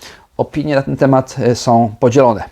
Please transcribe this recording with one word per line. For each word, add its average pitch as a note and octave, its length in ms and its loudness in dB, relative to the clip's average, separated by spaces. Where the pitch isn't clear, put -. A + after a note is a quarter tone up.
Opinie D3 380 -4
na C#3 60 2
ten C#3 160 -8
temat, C3+ 420 0
e, A#2+ 160 0
są A#2 440 0
podzielone. A#2+ 520 2